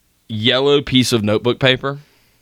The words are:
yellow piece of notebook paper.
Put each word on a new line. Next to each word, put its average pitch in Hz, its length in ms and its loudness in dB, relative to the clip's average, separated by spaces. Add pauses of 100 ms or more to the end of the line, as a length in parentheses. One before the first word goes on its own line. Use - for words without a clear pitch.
(280)
yellow 127 540 0
piece 127 320 0
of 107 100 0
notebook 107 340 -2
paper. 135 420 -2 (420)